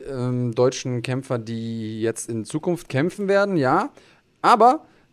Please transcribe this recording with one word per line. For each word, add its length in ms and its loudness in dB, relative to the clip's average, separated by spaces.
ähm, 500 -4
deutschen 480 0
Kämpfer, 360 -4
die 640 -8
jetzt 300 -4
in 160 -6
Zukunft 420 -4
kämpfen 400 -2
werden, 300 2
ja. 320 2
Aber, 460 6